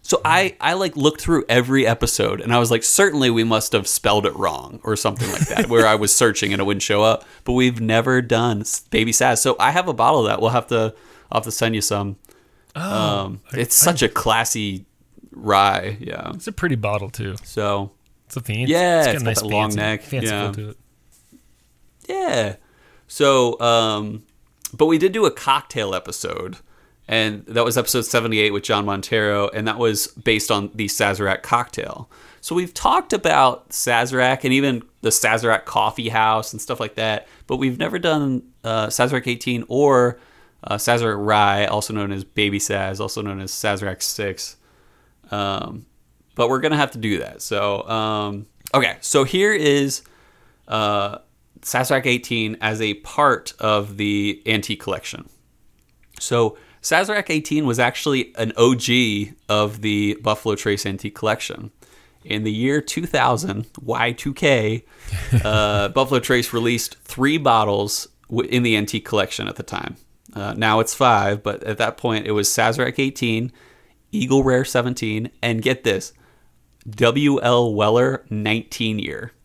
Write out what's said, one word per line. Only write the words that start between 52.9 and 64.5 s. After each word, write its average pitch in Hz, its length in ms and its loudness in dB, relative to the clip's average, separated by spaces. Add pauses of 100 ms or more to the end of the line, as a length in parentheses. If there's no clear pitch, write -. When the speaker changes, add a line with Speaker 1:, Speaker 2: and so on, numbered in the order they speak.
Speaker 1:
part - 640 -2
of 101 380 -2
the 104 480 -2
antique 107 340 -2
collection. - 480 -10 (920)
So 120 380 0 (240)
Sazerac 196 480 0
eighteen 151 360 0
was 120 140 0
actually 127 580 0
an 113 180 -2
O 120 200 6
G 117 580 0 (160)
of 107 320 0
the 104 400 0
Buffalo 107 340 0
Trace 101 300 -2
Antique 98 300 -8
Collection. - 560 -4 (520)
In 107 200 -4
the 107 100 -2
year 135 280 0
two 165 260 -6
thousand, 120 600 0 (140)
Y 120 320 -2
two 135 200 -8
K, 113 520 0 (280)